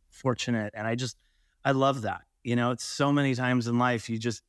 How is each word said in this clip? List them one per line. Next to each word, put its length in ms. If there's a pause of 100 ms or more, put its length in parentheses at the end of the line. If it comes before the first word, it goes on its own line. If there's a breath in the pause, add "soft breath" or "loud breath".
fortunate. 640
And 140
I 80
just, 220 (480)
I 60
love 320
that. 180 (240)
You 100
know, 160
it's 140
so 260
many 240
times 320
in 100
life, 320
you 80
just 320